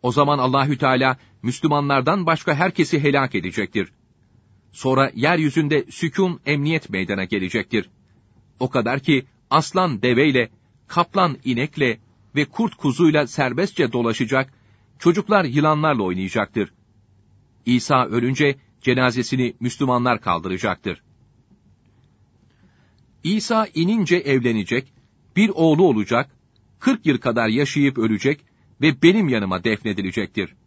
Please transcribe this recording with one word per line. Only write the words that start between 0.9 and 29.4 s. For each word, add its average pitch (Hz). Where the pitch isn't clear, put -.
Müslümanlardan 143
başka 160
herkesi 170
helak 139
edecektir. 92
Sonra 131
yeryüzünde 151
sükun, 175
emniyet 151
meydana 95
gelecektir. 98
O 131
kadar 123
ki 135
aslan 151
deveyle, 127
kaplan 175
inekle 127
ve 143
kurt -
kuzuyla 147
serbestçe 135
dolaşacak, 123
çocuklar 190
yılanlarla 147
oynayacaktır. 95
İsa 123
ölünce 131
cenazesini 123
Müslümanlar 123
kaldıracaktır. 92
İsa 220
inince 175
evlenecek, 123
bir 208
oğlu 165
olacak, 120
kırk 254
yıl 135
kadar 117
yaşayıp 135
ölecek 110
ve 151
benim 180
yanıma 95